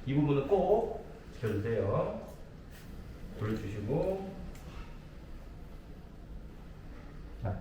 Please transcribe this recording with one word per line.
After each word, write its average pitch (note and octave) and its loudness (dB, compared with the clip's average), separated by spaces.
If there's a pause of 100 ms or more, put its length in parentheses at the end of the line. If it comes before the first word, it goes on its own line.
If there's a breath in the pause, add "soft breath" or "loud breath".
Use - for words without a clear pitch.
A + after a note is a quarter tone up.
이 C3+ 2
부분은 C#3+ 6
꼭 G3+ 6 (280)
지켜주세요. G#2 2 (1160)
돌려주시고, A2+ 2 (3000)
자, F#2+ 0